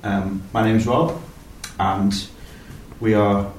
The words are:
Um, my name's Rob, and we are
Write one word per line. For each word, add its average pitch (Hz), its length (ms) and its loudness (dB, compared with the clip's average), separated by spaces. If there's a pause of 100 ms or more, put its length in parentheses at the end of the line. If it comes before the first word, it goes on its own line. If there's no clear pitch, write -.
Um, 98 400 -2 (100)
my 113 100 2
name's 113 240 4
Rob, 156 340 2 (560)
and 98 360 2 (880)
we 110 120 4
are 101 460 4